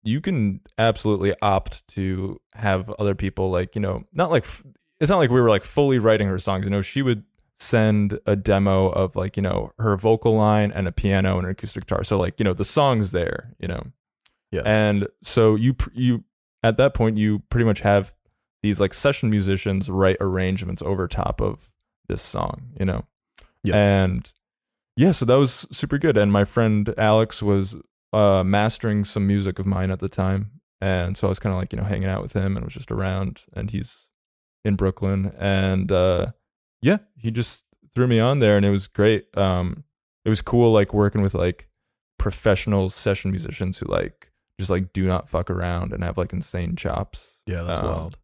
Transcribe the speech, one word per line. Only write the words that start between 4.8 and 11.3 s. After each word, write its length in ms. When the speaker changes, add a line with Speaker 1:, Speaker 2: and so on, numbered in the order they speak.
Speaker 1:
it's 100
not 80
like 120
we 100
were, 100
like, 140
fully 340
writing 300
her 100
songs. 260
You 60
know, 120
she 200
would 220
send 680
a 100
demo 540
of, 260
like, 200
you 60
know, 360
her 180
vocal 400
line 360
and 160
a 40
piano 440